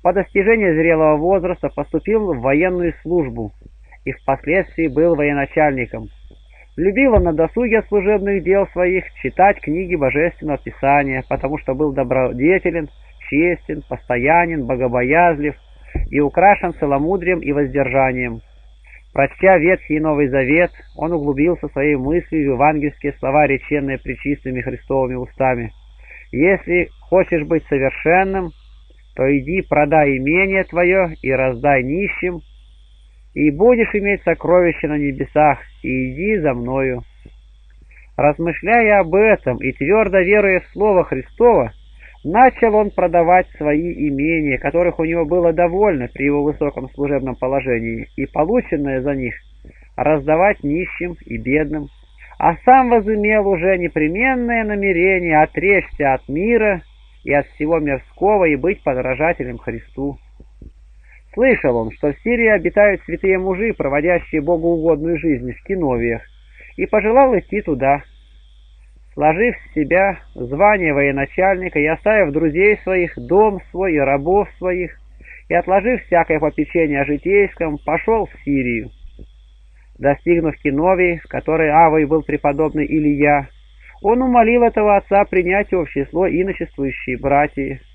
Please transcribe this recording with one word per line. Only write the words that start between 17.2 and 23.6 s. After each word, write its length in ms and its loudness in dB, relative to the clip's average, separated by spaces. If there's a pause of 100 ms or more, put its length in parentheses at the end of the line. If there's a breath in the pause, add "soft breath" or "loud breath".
и 100 -6
воздержанием. 880 -2 (720 soft breath)
Прочтя 460 2
Ветхий 380 0
и 40 -2
Новый 280 0
Завет, 420 2 (260)
он 160 -6
углубился 580 -2
своей 260 0
мыслью 560 -2
в 20 0
евангельские 600 -2
слова, 340 0
реченные 500 -4